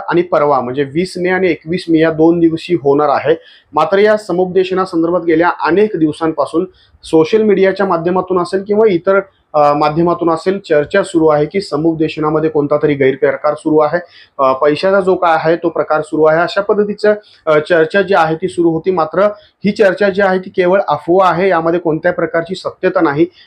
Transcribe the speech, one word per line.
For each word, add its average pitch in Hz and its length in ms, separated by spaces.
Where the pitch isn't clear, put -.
आणि 170 120
परवा 147 380
म्हणजे 123 240
वीस 156 340
मे 180 120
आणि 185 180
एकवीस 165 420
मे 160 100
या 160 120
दोन 165 280
दिवशी 165 340
होणार 143 360
आहे. 135 260
मात्र 156 240
या 214 200
समुपदेशनासंदर्भात 180 1040
गेल्या 165 300
अनेक 196 360
दिवसांपासून 156 640
सोशल 160 380
मीडियाच्या 190 440
माध्यमातून 180 560
असेल 196 260
किंवा 208 260
इतर, 196 260
अ, 147 200
माध्यमातून 165 560
असेल 185 300
चर्चा 160 440
सुरू 160 240
आहे 147 180
की 190 160
समुपदेशनामध्ये 156 880
कोणता 147 340
तरी 147 100
गैरप्रकार 135 640
सुरू 156 220
आहे, 151 220
अ, 135 140
पैशाचा 151 460
जो 185 160
काय 175 200
आहे 160 200
तो 165 140
प्रकार 156 320
सुरू 156 220
आहे, 156 180
अशा 175 200
पद्धतीचं, 208 520
अ, 151 140
चर्चा 165 320
जी 190 120
आहे 160 220
ती 180 120
सुरू 170 220
होती. 160 220
मात्र 165 300
ही 208 60
चर्चा 202 380
जी 196 120
आहे 190 180
ती 190 100
केवळ 185 380
अफवा 175 420
आहे, 175 200
यामध्ये 165 300
कोणत्याही 170 360
प्रकारची 165 400
सत्यता 180 460
नाही, 151 240